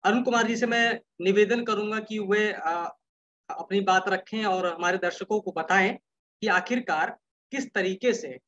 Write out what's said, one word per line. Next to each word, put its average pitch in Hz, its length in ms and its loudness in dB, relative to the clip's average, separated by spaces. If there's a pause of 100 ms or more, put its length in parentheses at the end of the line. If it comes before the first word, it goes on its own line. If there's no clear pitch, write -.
अरुण 226 200 4
कुमार 233 240 2
जी 226 100 0
से 233 80 0
मैं 233 340 0 (220)
निवेदन 208 420 4
करूंगा 214 360 -2
कि 214 200 -8
वे, 208 340 0
अ, 165 440 -4 (520)
अपनी 196 300 -2
बात 190 300 2
रखें 214 360 -2
और 185 280 0
हमारे 175 240 0
दर्शकों 196 420 -4
को 190 120 -6
बताएं 185 460 0 (440)
कि 214 60 -2
आखिरकार 185 720 0 (320)
किस - 220 -8
तरीके 196 400 0
से 135 340 -8